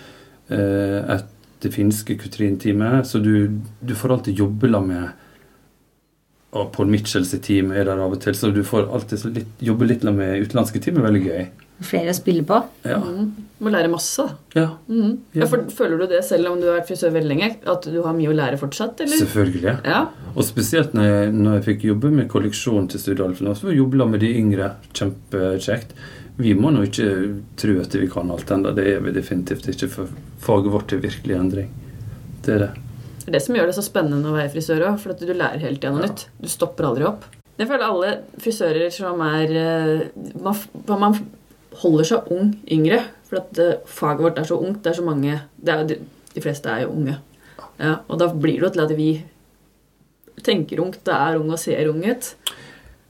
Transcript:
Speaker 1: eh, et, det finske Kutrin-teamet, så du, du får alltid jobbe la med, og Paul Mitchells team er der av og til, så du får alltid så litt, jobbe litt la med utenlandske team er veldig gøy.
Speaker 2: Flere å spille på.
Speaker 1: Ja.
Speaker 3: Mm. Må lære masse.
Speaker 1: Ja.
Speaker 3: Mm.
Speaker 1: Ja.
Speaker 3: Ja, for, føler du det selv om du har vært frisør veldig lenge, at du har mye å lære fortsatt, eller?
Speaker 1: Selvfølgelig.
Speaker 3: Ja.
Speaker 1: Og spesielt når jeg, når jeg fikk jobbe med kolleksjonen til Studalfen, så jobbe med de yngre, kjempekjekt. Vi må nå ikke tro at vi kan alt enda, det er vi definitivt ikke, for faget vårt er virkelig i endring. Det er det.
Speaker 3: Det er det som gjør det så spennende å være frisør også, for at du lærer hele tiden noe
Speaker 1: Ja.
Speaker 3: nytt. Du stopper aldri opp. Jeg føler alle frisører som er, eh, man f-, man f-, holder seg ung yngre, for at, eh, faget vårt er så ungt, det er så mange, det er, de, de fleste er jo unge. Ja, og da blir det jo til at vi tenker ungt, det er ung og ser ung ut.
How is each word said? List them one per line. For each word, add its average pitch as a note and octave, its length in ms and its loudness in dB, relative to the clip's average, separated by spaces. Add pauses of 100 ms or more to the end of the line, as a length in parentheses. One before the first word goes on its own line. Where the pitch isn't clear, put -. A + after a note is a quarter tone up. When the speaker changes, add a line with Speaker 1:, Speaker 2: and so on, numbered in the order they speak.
(500)
Speaker 1:
eh, G2+ 680 0
et, - 80 -4 (360)
det - 120 -4
finske G#2 460 0
Kutrin-teamet, G#2+ 880 0
så G#2+ 160 0
du, G#2 260 4 (360)
du A#2+ 100 -2
får B2 160 -2
alltid G#2+ 260 0
jobbe G#2 340 2
la A2 100 4
med, F2+ 280 -4 (1400)
og G2+ 200 -2
Paul G2 140 0
Mitchells G#2 560 0
team F#2+ 300 2
er G2 120 0
der F#2+ 160 0
av F#2+ 120 0
og F#2+ 80 -6
til, G#2 140 -2
så G#2 200 2
du G2+ 80 2
får G#2 320 2
alltid G#2+ 240 -4
så A2 160 -6
litt, G#2+ 140 -6 (120)
jobbe A2+ 280 2
litt - 160 2
la G#2 80 4
med G2 340 0
utenlandske A2 340 0
team E3+ 180 0
er B2+ 120 4
veldig G2 160 4
gøy. F2+ 200 -4 (360)
Speaker 2:
Flere E3+ 260 -2
å F3+ 80 0
spille F3 260 2
på. G3+ 200 2 (220)
Speaker 1:
Ja. A#2 140 0
Speaker 3:
Mm. F#3+ 280 -2 (340)
Må G#3+ 100 0
lære E3+ 200 4
masse. E3+ 340 -2 (300)
Speaker 1:
Ja. D#3+ 160 4 (180)
Speaker 3:
Mm. A3+ 300 2 (160)
Speaker 1:
Ja. D#3+ 80 2
Speaker 3:
Ja, - 40 4
for, A#3+ 180 2
føler E3 340 0
du F#3 80 0
det F3+ 180 2
selv F3+ 260 2
om F3+ 100 -2
du F3 100 2
har F3 100 4
vært E3+ 80 -6
frisør E3+ 240 0
veldig D#3 160 2
lenge, F3 220 2 (160)
at F3+ 160 0
du D#3+ 200 -4
har E3 120 0
mye D#3 180 2
å D#3 40 4
lære C#3 220 0
fortsatt, - 420 -6
eller? D#4 200 2
Speaker 1:
Selvfølgelig. G2 540 2 (100)
Speaker 3:
Ja. A3 220 2 (280)
Speaker 1:
Og B2+ 100 2
spesielt D3 500 0
når G#2+ 100 4
jeg, G#2 300 4
når G#2+ 240 4
jeg G2+ 80 0
fikk G#2+ 240 0
jobbe B2 220 2
med C#3 200 2
kolleksjonen G2+ 560 0
til G2 120 -6
Studalfen, F#2+ 520 0
så F3+ 240 -2
jobbe C3 320 4
med G#2+ 120 2
de A2+ 180 2
yngre, G2 320 2 (240)
kjempekjekt. F#2+ 1000 -2 (460)
Vi A2+ 160 4
må B2+ 180 4
nå C3+ 140 4
ikke G#2 240 0 (460)
tro G#2 240 2
at F#2 120 -6
vi F#2+ 160 0
kan F2 220 -4
alt F2 200 -6
enda, G2 220 2
det G2 220 2
er G2 100 -2
vi F#2+ 80 -2
definitivt F#2 560 -4
ikke, F#2 240 -4
for F#2 160 -8 (320)
faget G2+ 320 2
vårt G#2 240 -2
er - 80 -4
virkelig G2+ 320 -4
i - 20 0
endring. G2 320 -2 (720)
Det A2 140 2
er - 20 4
det. G2+ 140 0 (540)
Speaker 3:
Det E3 80 -8
er - 60 4
det - 20 -4
som A#3+ 140 -2
gjør F3 100 4
det F#3 80 0
så G3+ 80 -4
spennende D3+ 480 0
å D3+ 60 0
være C#3+ 160 -2
frisør D#3+ 340 0
også, G#3 160 0
for F#3+ 100 -8
at - 80 -10
du F3 140 -4
lærer D3 240 -2
hele C#3 180 -4
tiden C#3 200 -2
noe E3+ 80 0
Speaker 1:
Ja. G#3 40 -2
Speaker 3:
nytt. - 180 -10 (140)
Du - 80 -12
stopper - 380 -2
aldri C3 180 0
opp. G#3+ 200 -4 (340)
Jeg A3 100 -4
føler C4 160 0
alle G3+ 340 -2 (200)
frisører E3+ 540 0
som F3+ 280 -4
er, D#3 300 0
eh, D#3+ 540 0 (360)
man G3 140 -2
f-, - 140 -10 (200)
man G#3 260 4
f-, G#3 100 -4 (560)
holder D#3+ 240 4
seg - 260 0
ung G3 220 2 (180)
yngre, D#3+ 300 4 (240)
for F#3+ 140 -4
at, - 200 -8
eh, E3+ 260 4
faget D3 360 -2
vårt D#3+ 180 2
er D#3 60 -2
så E3 180 0
ungt, G3+ 200 -4
det E3 100 0
er F3 80 -4
så F3 40 -2
mange, D3 360 0 (240)
det E3 100 2
er, D#3 100 0
de, D3+ 120 -2 (380)
de D#3 60 -6
fleste C#3+ 260 -4
er A#2+ 180 -2
jo - 80 -6
unge. D3 240 -2 (640)
Ja, D#3 160 0 (120)
og E3 100 -4
da E3+ 100 4
blir D#3+ 320 0
det - 20 0
jo F#3+ 80 2
til F3+ 120 -2
at D#3 140 2
vi D#3 140 2 (1300)
tenker D#3 380 0
ungt, F#3 240 -4
det F#3 100 0
er D#3+ 260 2
ung D#3 100 -2
og E3 80 -4
ser D#3 300 0
ung D#3+ 160 -2
ut. - 300 -4 (760)